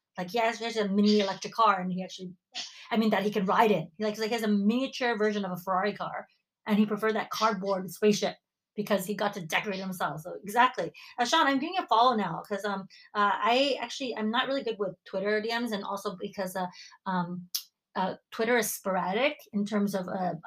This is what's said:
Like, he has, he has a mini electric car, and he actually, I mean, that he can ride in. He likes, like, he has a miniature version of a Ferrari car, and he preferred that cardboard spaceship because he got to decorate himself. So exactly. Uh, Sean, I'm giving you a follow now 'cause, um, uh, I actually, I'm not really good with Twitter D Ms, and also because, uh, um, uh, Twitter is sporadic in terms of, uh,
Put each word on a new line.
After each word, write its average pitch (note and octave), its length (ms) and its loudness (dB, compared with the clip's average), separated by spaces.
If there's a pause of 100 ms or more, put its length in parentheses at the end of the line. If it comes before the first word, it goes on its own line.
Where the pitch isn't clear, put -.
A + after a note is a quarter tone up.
(160)
Like, F3+ 140 -6
he A#3 80 -2
has, A3+ 200 0
he A3 60 -8
has A3+ 120 -6
a G3+ 120 0
mini G#3 320 6
electric G3 320 -4
car, G3+ 280 4
and F3+ 120 -4
he F#3 100 -4
actually, F3+ 300 -12 (580)
I A#3+ 60 0
mean, A3 140 4
that G3 120 2
he G#3 80 0
can G#3 140 0
ride G3+ 260 4
in. F3 180 0 (100)
He G#3+ 60 -4
likes, G#3+ 140 -2
like, G#3+ 100 -2
he A3+ 60 -2
has G#3+ 80 -2
a G#3+ 60 0
miniature A#3 680 0
version G#3 280 0
of F#3 80 -6
a F3+ 60 -4
Ferrari F#3+ 340 0
car, - 340 -8 (400)
and G#3 120 4
he G#3+ 80 6
preferred G#3+ 280 0
that G#3+ 160 -4
cardboard G3 600 0
spaceship G3+ 440 2 (420)
because G#3 280 0
he G#3 100 -4
got G#3 200 -2
to G3+ 60 -8
decorate F#3 400 -4
himself. F3+ 420 -6
So F3 200 -12
exactly. G#3 500 2 (260)
Uh, B3 60 0
Sean, D#4 220 4
I'm C4+ 120 4
giving E4+ 160 -4
you F4+ 80 0
a F4+ 40 -12
follow A#3+ 300 6
now F#3+ 320 -2
'cause, G3 160 -4
um, G3 180 -2 (320)
uh, G3+ 200 4
I B3+ 460 2
actually, A#3+ 360 -6
I'm G#3+ 140 -2
not B3 160 0
really C4+ 160 -2
good G#3+ 160 -6
with G3 160 -4 (100)
Twitter G#3 360 -2
D A3+ 180 -4
Ms, A#3+ 140 -4
and G3+ 120 -4
also G3 360 -6
because, F#3+ 360 -6
uh, F#3 100 -2 (380)
um, F3+ 440 -4 (480)
uh, F#3+ 180 -2 (160)
Twitter A3+ 260 0
is A3 160 0
sporadic G3 680 -2 (140)
in G#3 140 -2
terms G3+ 280 0
of, F#3 140 -4
uh, F3+ 260 -4 (120)